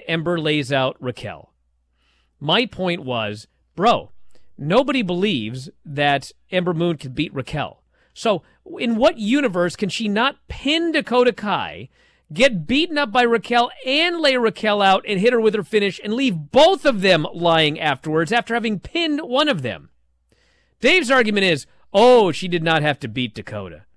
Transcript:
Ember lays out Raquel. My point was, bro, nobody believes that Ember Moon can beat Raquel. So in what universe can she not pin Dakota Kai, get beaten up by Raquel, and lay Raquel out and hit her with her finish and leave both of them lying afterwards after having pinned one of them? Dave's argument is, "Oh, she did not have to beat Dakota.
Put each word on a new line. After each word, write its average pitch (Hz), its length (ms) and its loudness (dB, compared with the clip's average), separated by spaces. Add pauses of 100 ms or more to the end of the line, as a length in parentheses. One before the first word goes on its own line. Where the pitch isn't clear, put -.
Ember 165 320 -2
lays 151 320 -2
out 135 260 0
Raquel. 101 540 -10 (880)
My 185 260 0
point 180 380 -4
was, 110 420 -6 (300)
bro, 175 340 0 (480)
nobody 247 440 0
believes 160 680 -4 (140)
that 143 480 -2 (180)
Ember 180 240 -2
Moon 170 220 0
can 127 160 -12
beat 139 200 -4
Raquel. 131 520 -8 (300)
So 202 280 -2 (380)
in 233 160 -2
what 233 200 2
universe 202 600 0
can 196 140 -4
she 220 180 -4
not 226 400 -2
pin 330 420 -2
Dakota 247 420 2
Kai, 117 560 -6 (440)
get 170 340 2
beaten 294 320 0
up 254 140 -2
by 247 100 2
Raquel, 240 480 2 (160)
and 330 320 0
lay 277 180 2
Raquel 214 460 0
out 190 240 4
and 196 140 -2
hit 240 120 4
her 233 80 2
with 220 140 2
her 208 80 -2
finish 202 400 -2
and 208 120 -4
leave 208 360 -2
both 311 340 6
of 240 160 2
them 175 320 4
lying 160 460 2
afterwards 160 540 -2
after 233 220 -2
having 214 260 -4
pinned 320 400 -4
one 294 280 0
of 185 140 0
them? 85 280 -8 (880)
Dave's 277 320 2
argument 208 340 2
is, 160 180 0 (280)
"Oh, 220 400 6
she 185 160 -6
did 170 160 -2
not 160 180 2
have 151 160 0
to - 100 -8
beat 113 280 -6
Dakota. 95 480 -12 (120)